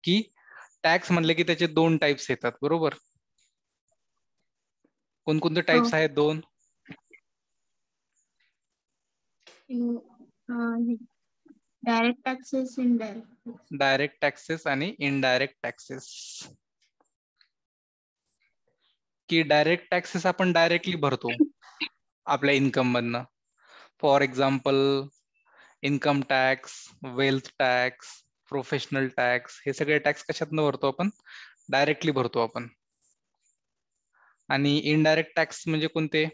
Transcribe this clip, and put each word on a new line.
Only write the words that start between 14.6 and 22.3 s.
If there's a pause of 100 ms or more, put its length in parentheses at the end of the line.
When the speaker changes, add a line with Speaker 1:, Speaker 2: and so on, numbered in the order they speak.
Speaker 1:
आणि
indirect
taxes. (3250)
की
direct
taxes
आपण
directly
भरतो (960)
आपल्या